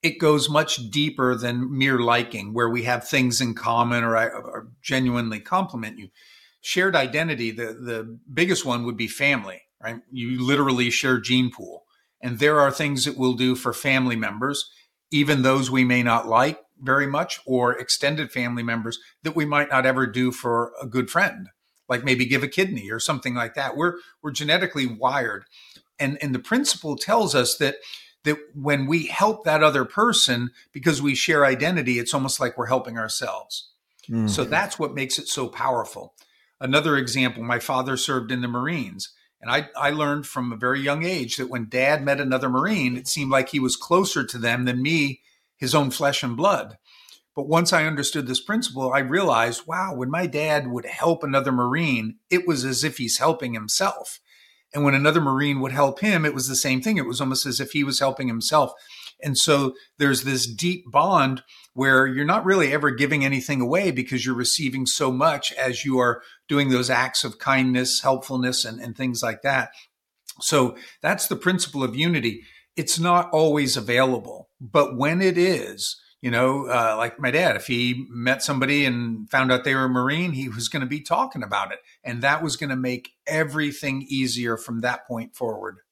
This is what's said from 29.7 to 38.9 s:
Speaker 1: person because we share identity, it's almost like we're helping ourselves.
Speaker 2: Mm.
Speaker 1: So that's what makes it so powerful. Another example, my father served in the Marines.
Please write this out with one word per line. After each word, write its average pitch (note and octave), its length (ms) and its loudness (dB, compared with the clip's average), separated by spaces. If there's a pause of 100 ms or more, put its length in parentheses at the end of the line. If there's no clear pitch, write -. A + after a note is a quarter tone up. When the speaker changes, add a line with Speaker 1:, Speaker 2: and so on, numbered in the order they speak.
Speaker 1:
person B2 680 2 (220)
because C#3+ 300 0
we C#3+ 120 2
share D3+ 300 4
identity, C3+ 540 2
it's A#2+ 160 -4
almost C3+ 260 -2
like B2 160 -4
we're A#2+ 100 -4
helping A#2+ 300 0
ourselves. - 760 -8 (380)
Speaker 2:
Mm. A2+ 220 0
Speaker 1:
So B2 140 0
that's E3+ 340 -2
what C#3+ 160 -4
makes C3+ 240 -4
it - 100 -8
so C3 180 -4
powerful. A#2+ 680 -4 (440)
Another C#3+ 380 2
example, A#2+ 460 0
my A#2+ 160 -2
father C3 400 -2
served B2+ 340 -4
in B2 80 -4
the B2 80 -4
Marines. B2 640 -6 (300)